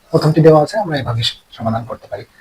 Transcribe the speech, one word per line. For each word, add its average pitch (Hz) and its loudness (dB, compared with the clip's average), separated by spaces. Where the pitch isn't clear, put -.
প্রথমটি 156 2
দেওয়া 156 6
আছে, 202 -6
আমরা 156 -6
এভাবে 117 -6
সমাধান 113 -4
করতে - -16
পারি। - -12